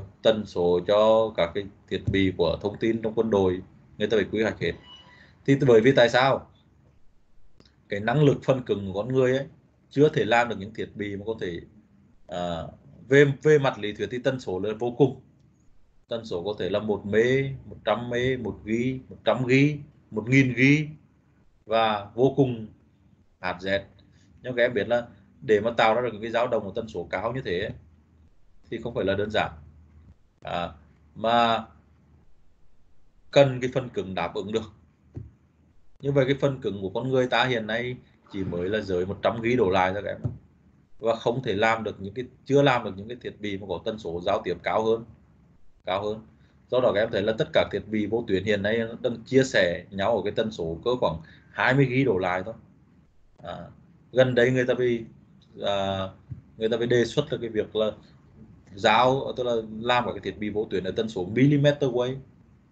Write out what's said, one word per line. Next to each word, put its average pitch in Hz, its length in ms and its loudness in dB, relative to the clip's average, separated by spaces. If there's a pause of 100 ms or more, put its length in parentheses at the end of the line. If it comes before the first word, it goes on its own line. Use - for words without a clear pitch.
(220)
tần 107 240 2
số 87 420 0
cho 110 500 4
các 87 180 0
cái 101 80 -4 (260)
thiết 92 180 -4
bị 98 300 2
của 82 240 2
thông 104 180 -4
tin 113 220 0
trong 110 120 -4
quân 113 160 0
đội, 92 320 2 (360)
người 104 100 0
ta 110 100 2
phải 95 140 2
quy 107 100 -2
hoạch 101 180 -2
hết. 85 140 -2 (720)
Thì 139 100 4 (120)
bởi 113 140 10
vì 127 100 8
tại 120 180 6
sao? 127 380 2 (1400)
Cái 101 100 -4
năng 120 240 2
lực 135 200 2
phân 127 200 0
cứng 101 240 -4
của 95 140 -4
con 123 120 -6
người 131 240 2
ấy 139 100 -6 (420)
chưa 147 200 4
thể 117 160 0
làm 120 240 2
được 104 100 -6
những 98 140 -12
thiết 92 220 -8
bị 101 200 -6
mà 98 100 -10
có 110 160 -6
thể, 87 180 -6 (680)
à, 87 360 -6 (440)
về, 143 180 6 (180)
về 151 160 6
mặt 135 200 -2
lý 104 140 -6
thuyết 104 180 -6
thì 123 120 -6
tần 131 160 0
số 92 200 -6
là 104 200 -4
vô 123 180 -2
cùng. 131 240 2 (840)
Tần 113 180 -8
số 92 180 -6
có 104 160 -4
thể 92 100 -4
là 101 100 0
một 104 260 -2
mê, 123 440 2 (160)
một - 200 -16
trăm 117 240 0
mê, 123 280 -2
một 101 280 -8
gi, 127 340 -2 (100)
một 92 160 -18
trăm 127 220 2
gi, 143 300 4 (340)
một 110 180 -6
nghìn 131 260 4
gi 147 320 4 (800)
và 107 500 0
vô 135 200 2
cùng 117 320 0 (720)
H 92 60 -8
Z. 92 340 -2 (600)
Nhưng 123 140 -8
các 120 80 2
em 123 100 2
biết 101 140 0
là 120 200 0 (340)
để 107 180 4
mà 113 120 0
tạo 113 240 4
ra 123 60 0
được 123 120 -2
những 101 80 -12
cái 113 100 -8
dao 117 160 0
động 113 160 -2
của 95 80 -10
tần 113 160 -8
số 85 220 -10
cao 104 240 -4
như 131 120 -6
thế 90 140 -4
ấy, 117 120 -6 (1000)
thì 117 120 -6
không 120 100 -8
phải 104 120 -2
là 98 100 2
đơn 104 160 -2
giản. 87 200 0 (880)
À, 87 280 -6 (460)
mà 113 500 2 (1700)
cần 135 300 6
cái 127 120 -2
phần 120 160 -4
cứng 92 260 -8
đáp 85 180 -4
ứng 104 180 -6
được. 110 200 -4 (1300)
Như 139 100 -2
vậy 139 140 4
cái 139 160 0
phần 135 200 0
cứng 101 200 -6
của 95 80 -4
con 123 200 -4
người 127 180 2
ta 120 180 2
hiện 113 220 -2
nay 120 280 -4 (360)
chỉ 98 120 -6
mới 90 260 -4
là 107 120 -2
dưới 92 240 -2
một 98 160 -6
trăm 110 200 0
gi 120 160 0
đổ 101 120 2
lại 92 240 2
thôi 101 120 -6
các - 60 -6
em. - 200 -6 (680)
Và 113 160 0
không 123 280 -2
thể 107 120 -2
làm 113 280 2
được 98 180 -8
những 98 120 -10
cái, 127 120 -8 (200)
chưa 139 160 4
làm 127 220 4
được 101 140 -6
những 104 100 -12
cái 123 140 -12
thiết - 200 -12
bị 101 160 -6
mà 101 120 -12
có 85 160 -4
tần 107 140 -6
số 87 260 -8
giao 101 180 0
tiếp 87 200 -4
cao 98 200 0
hơn, 113 220 0 (800)
cao 95 180 -2
hơn. 107 180 -6 (500)
Do 123 80 2
đó 120 160 4
các 104 60 2
em 113 100 -2
thấy 104 100 0
là 107 160 0
tất 156 160 -2
cả 98 180 2
thiết 101 160 -4
bị 107 180 -2
vô 113 220 -2
tuyến 95 160 0
hiện 104 180 0
nay 107 180 0 (220)
đang 120 240 -4
chia 131 180 4
sẻ 87 480 0
nhau 98 260 0
ở 92 60 0
cái 104 80 -2
tần 110 200 -2
số 82 340 -6
cỡ 117 40 0 (100)
khoảng 82 180 -2 (340)
hai 117 220 2
mươi 139 120 4
gi 127 200 0
đổ 104 120 2
lại 92 280 -2
thôi. 113 80 -10 (880)
À, 90 140 -12 (540)
gần 127 240 2
đây 120 160 4
người 127 140 2
ta 123 80 0
bị, 120 280 0 (640)
à, 98 420 -2 (500)
người 110 120 -2
ta 117 80 0
bị 120 100 -2
đề 120 180 2
xuất 143 280 -2
là 117 80 -4
cái 117 80 -6
việc 107 260 -4
là 107 160 0 (840)
giao, 117 640 4
tức 123 60 -4
là 120 100 0 (260)
làm 120 260 2
các 92 60 -2
cái 95 120 -10
thiết 92 160 -6
bị 104 100 -4
vô 104 200 -2
tuyến 92 140 -2
ở 92 80 -4
tần 110 180 -4
số 92 160 -6
millimeter 143 640 4
wave. 123 260 -2 (560)